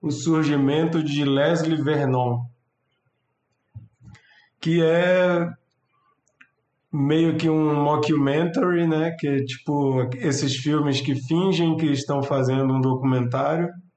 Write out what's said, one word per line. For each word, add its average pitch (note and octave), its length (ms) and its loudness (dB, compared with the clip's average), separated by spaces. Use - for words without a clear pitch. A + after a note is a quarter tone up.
o E3 80 -6
surgimento D#3 920 0
de C#3+ 220 -2
Leslie D#3 580 2
Vernon, B2+ 600 0
que E3 200 0
é F3 680 2
meio D#3+ 440 2
que D#3+ 140 0
um D#3 320 2
mockumentary, D#3 1040 0
né? D#3+ 320 0
Que D3+ 80 -6
é C#3 180 0
tipo C3 640 -2
esses C3+ 380 -2
filmes D3 440 -2
que C#3 160 -4
fingem E3 600 0
que D#3+ 100 -2
estão C#3 360 -2
fazendo C3 500 0
um C3 80 2
documentário. C3 880 0